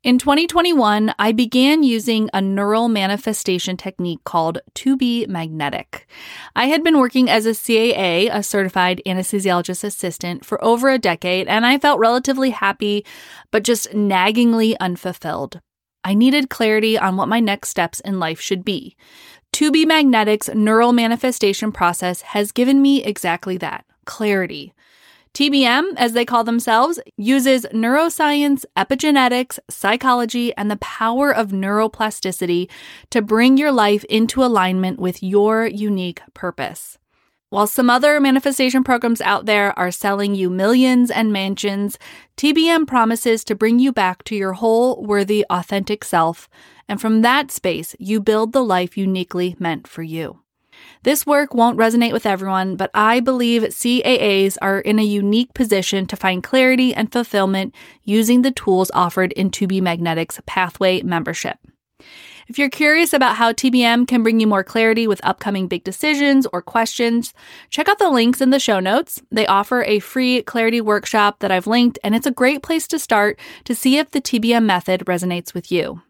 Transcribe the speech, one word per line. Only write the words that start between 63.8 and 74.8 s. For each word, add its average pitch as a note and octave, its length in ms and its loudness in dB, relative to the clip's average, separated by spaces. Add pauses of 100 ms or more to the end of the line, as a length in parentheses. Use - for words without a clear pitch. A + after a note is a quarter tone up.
M A#3+ 240 4
can B3 160 2
bring A3+ 180 2
you A3 60 4
more G3 180 2
clarity A3+ 420 2
with G3+ 160 0
upcoming F#3+ 460 -4
big F3 160 -6
decisions C#4 680 2
or F3 120 -8
questions, A#3 720 -2 (340)
check D#4+ 200 -2
out G4+ 100 2
the F#4 120 2
links B3 300 2
in C4+ 80 2
the C4+ 100 4
show G3+ 220 0
notes. G3+ 500 -2
They A3 160 0
offer G#3 360 2
a G#3+ 180 0
free B3+ 420 0
clarity A3+ 380 0
workshop G#3 600 0
that F#3+ 120 -2
I've F#3 140 0
linked, A#3+ 360 2
and G#3 120 0
it's A3+ 120 0
a C#4 40 0
great C4+ 320 0
place E4 260 -4
to D#4+ 100 -4
start G#3 400 0 (260)
to A#3+ 100 -4
see C4 240 2
if D4+ 140 -2
the C#4+ 80 0
T - 180 -4
B A#3 160 2
M A3+ 100 2
method F#3 360 0